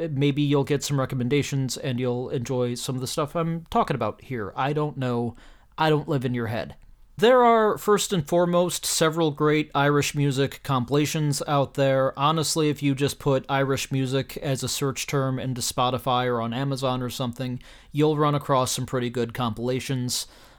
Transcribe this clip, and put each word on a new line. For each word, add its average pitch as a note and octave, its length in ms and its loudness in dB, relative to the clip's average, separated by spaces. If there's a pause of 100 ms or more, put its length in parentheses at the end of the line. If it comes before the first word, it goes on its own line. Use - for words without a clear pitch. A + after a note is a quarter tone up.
(120)
maybe C#3+ 300 2
you'll C#3+ 240 2
get C#3+ 180 0
some C#3+ 160 0
recommendations C3 800 -2
and B2+ 220 -4
you'll B2 300 -2
enjoy B2 460 -2
some B2+ 200 -6
of B2+ 60 -4
the C3 60 -4
stuff - 280 -4
I'm E3 340 -2
talking G#3 260 0
about A2+ 260 -4
here. A2 340 -8
I C#3 180 -2
don't D3+ 240 -2
know. A#2+ 380 -2 (420)
I D#3+ 120 2
don't D3+ 200 0
live C3+ 160 0
in B2+ 80 0
your A#2+ 140 -2
head. A#2 280 -6 (420)
There B3 260 6
are, A3+ 340 4
first G#3 360 2
and E3 140 0
foremost, F3 560 2
several D#3+ 460 2
great D3+ 460 2
Irish C#3+ 400 2
music C#3 480 0
compilations C#3+ 840 0
out C#3 280 0
there. C3+ 420 2
Honestly, D3+ 520 2
if C#3+ 120 -2
you C#3 140 2
just C3 240 -2
put C3 280 0
Irish C3+ 440 0
music C3 460 -2
as C#3 260 -4
a B2+ 40 -2
search C3+ 380 -4
term C3+ 320 0
into B2 240 -4
Spotify B2 640 0
or B2 160 0
on A2+ 100 -4
Amazon C3 520 -2
or B2 80 -6
something, B2+ 500 -6 (300)
you'll D3+ 260 2
run D3 160 2
across C3+ 380 0
some B2+ 160 -4
pretty B2 240 -2
good A#2 240 -4
compilations. B2 880 -2 (340)